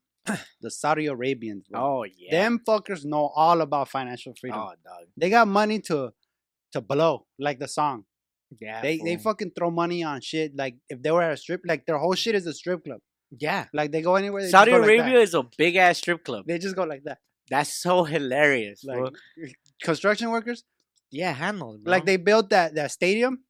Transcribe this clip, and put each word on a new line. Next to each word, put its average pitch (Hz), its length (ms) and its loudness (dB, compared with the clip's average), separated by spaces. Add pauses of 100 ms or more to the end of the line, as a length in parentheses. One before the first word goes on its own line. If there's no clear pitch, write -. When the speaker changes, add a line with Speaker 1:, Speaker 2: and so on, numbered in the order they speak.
(260)
Speaker 1:
<clears throat> - 360 -10
Speaker 2:
The 113 80 -10
Saudi 151 360 -2
Arabians, 117 680 -6
bro. 110 100 -8
Speaker 1:
Oh, 135 220 -2
yeah. - 280 -18
Speaker 2:
Them 220 360 2
fuckers 196 380 -2
know 147 320 -2
all 165 240 6
about 143 260 -2
financial 123 520 -10
freedom. 117 200 -8
Speaker 1:
Oh, 101 140 -10 (100)
dog. - 320 -20
Speaker 2:
They 165 140 -2
got 226 180 6
money 214 400 0
to, 135 240 -4 (600)
to 110 80 -6
blow, 143 440 0 (140)
like 139 200 -4
the 135 100 -8
song. 139 340 -4 (560)
Speaker 1:
Yeah, 110 220 -10
Speaker 2:
They, 151 160 -2
they 165 180 -4
Speaker 1:
fool. 214 160 -2
Speaker 2:
fucking 202 260 -8
throw 170 140 -2
money 170 320 -2
on 151 160 -6
shit. 156 380 -6
Like, 135 180 -6 (140)
if 127 120 -12
they 147 100 0
were 175 100 4
at 165 100 0
a 139 60 -4
strip, 175 280 -8
like, 160 200 -2
their 156 140 0
whole 175 160 0
shit 214 200 -2
is 190 100 -2
a 165 80 -6
strip 175 300 -6
club. 127 160 -14 (320)
Speaker 1:
Yeah. 156 420 -4
Speaker 2:
Like, 151 200 -2
they 160 80 -2
go 175 140 4
anywhere, 196 280 -2
they 185 60 -6
Speaker 1:
Saudi 202 220 8
Speaker 2:
just 247 100 8
go 214 60 4
like 214 120 8
Speaker 1:
Arabia 247 200 2
Speaker 2:
that. - 40 8
Speaker 1:
is 175 120 2
a 143 80 2 (140)
big-ass 175 420 4
strip 175 260 -4
club. 110 220 -6
Speaker 2:
They 170 100 -4
just 185 180 -8
go 185 80 -4
like 147 220 -8
that. 143 140 -12 (300)
Speaker 1:
That's - 320 0
so 180 220 4
hilarious, 139 800 0
Speaker 2:
Like, 135 140 -8
Speaker 1:
fool. 131 140 -4 (720)
Speaker 2:
construction 202 500 -2
workers, 233 340 -6 (460)
Speaker 1:
Yeah, 165 200 -4
handles, 143 540 -8
Speaker 2:
Like, 175 180 2
Speaker 1:
bro. - 20 -14
Speaker 2:
they 190 120 2
built 208 320 2
that, 170 260 4
that 147 160 -4
stadium 233 580 0